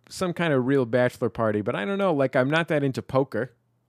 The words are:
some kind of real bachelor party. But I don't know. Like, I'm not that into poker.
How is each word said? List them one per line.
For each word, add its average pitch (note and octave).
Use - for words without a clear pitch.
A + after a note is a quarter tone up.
some F#3
kind E3+
of B2+
real C3+
bachelor B2
party. G#2+
But B2
I F#3
don't G3+
know. G3
Like, C3+
I'm C3
not D#3+
that D3
into B2+
poker. C3